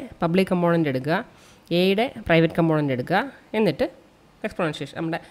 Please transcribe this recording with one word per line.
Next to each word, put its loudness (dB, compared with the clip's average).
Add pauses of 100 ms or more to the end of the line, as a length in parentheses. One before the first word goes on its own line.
(200)
പബ്ലിക് 2
കമ്പോണന്റ് 2
എടുക്കുക, -2 (640)
എയുടെ 2 (220)
പ്രൈവറ്റ് 4
കമ്പോണന്റ് 2
എടുക്കുക, -2 (400)
എന്നിട്ട് 0 (600)
exponentiation -6
നമ്മുടെ -4 (120)